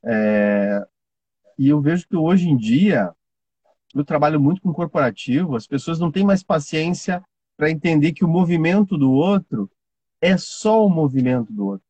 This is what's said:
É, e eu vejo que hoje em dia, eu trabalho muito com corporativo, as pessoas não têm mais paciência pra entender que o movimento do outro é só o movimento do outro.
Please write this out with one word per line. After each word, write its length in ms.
É, 800
e 120
eu 120
vejo 260
que 80
hoje 340
em 80
dia, 540
eu 100
trabalho 340
muito 220
com 120
corporativo, 840
as 120
pessoas 320
não 120
têm 120
mais 200
paciência 800
pra 140
entender 420
que 120
o 20
movimento 720
do 140
outro 580
é 160
só 480
o 40
movimento 600
do 140
outro. 240